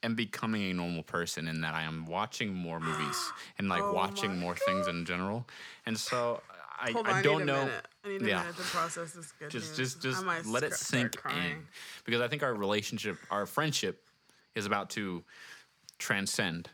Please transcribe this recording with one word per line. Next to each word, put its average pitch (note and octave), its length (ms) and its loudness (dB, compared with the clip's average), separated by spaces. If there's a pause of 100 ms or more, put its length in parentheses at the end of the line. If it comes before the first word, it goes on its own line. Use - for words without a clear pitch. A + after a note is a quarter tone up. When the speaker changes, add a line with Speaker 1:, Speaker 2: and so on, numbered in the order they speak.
Speaker 1:
am A#2 120 2
becoming A2 540 0
a F#2 40 0
normal F2 300 0
person E2 440 -2
in D#2+ 140 -2
that D#2+ 120 0
I D#2+ 100 0
am D#2+ 220 -4
watching G2 480 -2
more E2+ 260 -2
movies D#2 520 -2 (120)
Speaker 2:
<gasps> - 140 -16
Speaker 1:
and, G2 120 0
like, F2 120 2
Speaker 2:
Oh G2+ 120 2
Speaker 1:
watching G2 380 2
Speaker 2:
my F#2 40 -2
Speaker 1:
more F2 200 0
things F#2+ 320 2
in E2+ 180 -2
general. F#2+ 420 -2 (380)
And A2+ 120 -2
so A#2+ 440 0 (380)
I, B2 120 0
Speaker 2:
Hold D#3+ 160 2
Speaker 1:
I - 40 4
Speaker 2:
on, A#2 60 6
I - 40 4
Speaker 1:
don't - 160 8
Speaker 2:
need D3 60 2
a - 20 2
Speaker 1:
know. C#3 200 4
Speaker 2:
minute. B2+ 220 -4 (160)
I - 60 -8
need G3 120 -2
a G#3 60 2
Speaker 1:
Yeah. - 140 4
Speaker 2:
minute E3+ 160 -4
to F#3 60 -6
process E3+ 500 -2
this E3+ 260 -14
good D3 100 -10
Speaker 1:
Just, B2+ 280 -4
Speaker 2:
news. B2+ 160 2
Speaker 1:
just, - 80 -10
just C3 200 0
Speaker 2:
I - 40 -2
might E3 200 0
Speaker 1:
let A#2 180 2
it D3+ 100 0
Speaker 2:
sc-, - 140 -2
start B2+ 140 4
Speaker 1:
sink A#2+ 160 0
Speaker 2:
crying. C#3 360 -2
Speaker 1:
in, D#3 140 -10 (380)
because A#2 160 4
I A#2+ 60 2
think D3 160 0
our B2+ 100 2
relationship, G#2 640 2 (140)
our G2+ 140 2
friendship, C#3+ 580 0 (520)
is G#2 100 0
about G2+ 260 2
to F#2 320 -2 (760)
transcend. F#2+ 760 0